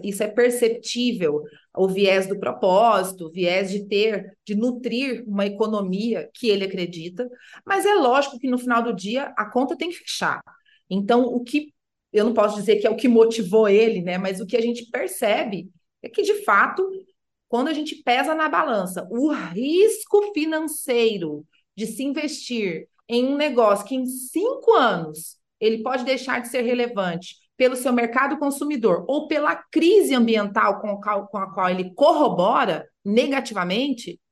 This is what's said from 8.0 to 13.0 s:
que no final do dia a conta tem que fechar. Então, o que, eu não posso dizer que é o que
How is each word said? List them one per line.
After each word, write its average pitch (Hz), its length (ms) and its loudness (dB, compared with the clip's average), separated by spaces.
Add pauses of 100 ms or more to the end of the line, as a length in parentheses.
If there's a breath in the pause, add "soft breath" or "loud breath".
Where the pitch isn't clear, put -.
que 262 100 -4
no 247 100 0
final 247 240 0
do 233 120 -4
dia 214 420 -6
a 214 80 -2
conta 269 320 -2
tem 339 140 -6
que 349 60 -10
fechar. - 440 -6 (480 soft breath)
Então, 202 380 2
o 247 160 -2
que, 294 300 -4 (400)
eu 214 120 4
não 233 80 0
posso 214 240 2
dizer 208 200 2
que 208 100 2
é 214 40 2
o 208 60 -2
que 254 120 0